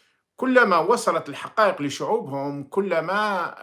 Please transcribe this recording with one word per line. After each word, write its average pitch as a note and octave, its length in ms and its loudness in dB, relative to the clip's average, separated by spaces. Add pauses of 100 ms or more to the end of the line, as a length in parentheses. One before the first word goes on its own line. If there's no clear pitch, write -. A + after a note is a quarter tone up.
(360)
كلما B3 420 4
وصلت E3+ 520 0
الحقائق F3+ 520 0
لشعوبهم C#3+ 840 -4
كلما، F#3 1000 -2